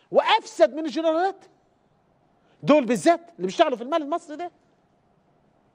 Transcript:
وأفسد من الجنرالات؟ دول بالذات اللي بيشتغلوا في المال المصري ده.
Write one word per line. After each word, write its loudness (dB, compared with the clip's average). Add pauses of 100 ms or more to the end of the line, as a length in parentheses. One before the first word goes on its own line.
(100)
وأفسد 2
من -6
الجنرالات؟ -2 (1160)
دول 6
بالذات 0 (160)
اللي -6
بيشتغلوا 0
في -10
المال -4
المصري -8
ده. -10 (1200)